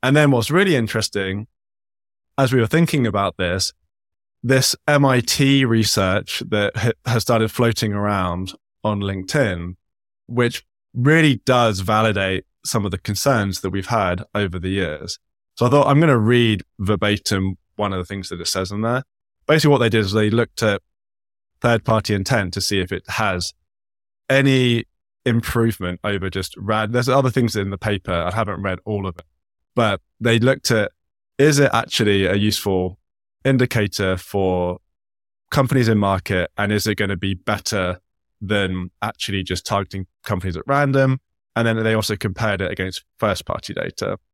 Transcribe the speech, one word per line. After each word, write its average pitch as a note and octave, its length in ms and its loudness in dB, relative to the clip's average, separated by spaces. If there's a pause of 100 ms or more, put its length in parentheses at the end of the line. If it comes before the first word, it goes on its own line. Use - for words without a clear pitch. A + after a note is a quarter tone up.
And C3+ 120 4
then D3+ 140 6
what's B2 220 2
really F3+ 240 2
interesting, G#2 720 -4 (880)
as C3 160 2
we C3 60 4
were A2+ 80 4
thinking D#3 400 2
about G2 300 -2
this, F#2 360 -2 (680)
this B2+ 320 2 (140)
M C#3+ 160 4
I C3 160 4
T C3+ 460 2
research G#2 840 0
that G#2 300 -2
ha-, A2+ 140 0 (140)
has A#2 180 0
started A2 280 0
floating A2+ 400 0
around F#2 600 -2 (320)
on G#2 160 -2
LinkedIn, F#2+ 760 -4 (520)
which A#2+ 380 -2 (280)
really D3 500 4
does A#2 380 2
validate G2+ 640 0 (180)
some G#2 220 -4
of F#2+ 60 -2
the G2 60 -6
concerns G2+ 600 -2
that F#2 120 -6
we've F#2+ 160 -6
had F#2+ 360 -2 (100)
over G2 240 -2
the F2 120 -6
years. E2 500 -6 (360)
So A#2+ 100 2
I B2 40 4
thought, C#3 180 6
I'm C#3+ 120 4
gonna D3+ 180 4
read A2+ 460 2 (160)
verbatim G2 800 0 (180)
one G2+ 160 -4
of F#2+ 80 -6
the F2 60 -8
things G2 240 -10
that F2 100 -10
it E2+ 80 -8
says F#2+ 240 -4
in G#2 80 -6
there. A#2+ 240 -2 (420)
Basically D3+ 260 4
what C3+ 80 4
they A#2 100 2
did A2 160 2
is F#2+ 80 -4
they G#2+ 160 2
looked A#2 340 -2
at G2+ 180 0 (800)
third-party A2 540 0
intent G2 400 0
to G2 80 -4
see G2+ 180 -2
if F#2 140 -4
it F2 160 -8
has F#2+ 440 -2 (760)
any C3 560 2 (400)
improvement A2+ 800 0
over G2 240 -4
just F#2 260 -8
rad-, G#2+ 380 -4
there's A#2+ 160 0
other C3 200 4
things A#2 280 0
in G2 140 -4
the G2 60 -6
paper, G2+ 360 -4
I E2+ 200 -2
haven't G#2 280 -4
read F#2+ 240 -4
all G#2 200 -4
of F2+ 120 -8
it, - 80 -20 (500)
but G#2+ 240 0 (220)
they A#2 180 4
looked B2+ 320 2
at, G#2+ 220 0 (440)
is C#3+ 220 4
it C#3+ 140 4
actually G#2 520 0
a F#2 100 2
useful G2 600 0 (500)
indicator G#2+ 720 0
for F2+ 600 -2 (720)
companies C3 380 2
in A2 100 4
market, F#2+ 600 0
and G#2 160 0
is G#2 120 0
it G#2+ 100 -2
gonna G2+ 200 -2
be G2 180 -4
better F#2 640 -4 (440)
than F#2 500 -2 (100)
actually G2 420 -6
just F2+ 220 -6
targeting G2 400 -4 (200)
companies F2+ 320 -4
at - 100 -10
random? C3+ 540 2 (340)
And A#2 100 0
then A2+ 160 0
they A2 120 2
also G#2+ 240 -2
compared G2+ 420 -2
it F#2 100 -2
against F#2 360 -8 (120)
first-party - 580 -4
data. G2 440 -6 (140)